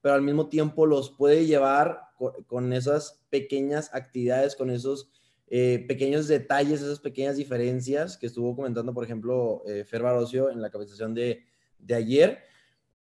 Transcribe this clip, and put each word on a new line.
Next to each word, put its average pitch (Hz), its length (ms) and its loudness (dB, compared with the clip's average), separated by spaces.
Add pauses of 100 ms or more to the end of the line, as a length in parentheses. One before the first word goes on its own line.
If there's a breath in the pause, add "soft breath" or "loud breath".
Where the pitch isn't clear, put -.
pero 139 140 2
al 139 80 4
mismo 147 260 0
tiempo 156 380 2
los 139 240 2
puede 147 340 6
llevar 147 580 4 (140)
co-, - 300 -8
con 123 260 -4
esas 127 480 -2 (100)
pequeñas 139 600 -2
actividades, 131 640 -2
con 131 160 -4
esos, 131 400 -6 (380)
eh, 123 400 2
pequeños 139 400 0
detalles, 143 540 2
esas 143 180 -6
pequeñas 135 360 -4
diferencias 127 800 -2
que - 100 -10
estuvo 120 280 -4
comentando, 123 400 -6
por 123 80 -6
ejemplo, 117 640 -4
eh, 104 180 -6
Fer 117 180 -6
Barocio 123 480 0
en 117 120 -6
la 104 80 -6
capacitación 104 440 -8
de, 120 280 -4 (380)
de 117 160 -4
ayer, 131 420 4 (640 soft breath)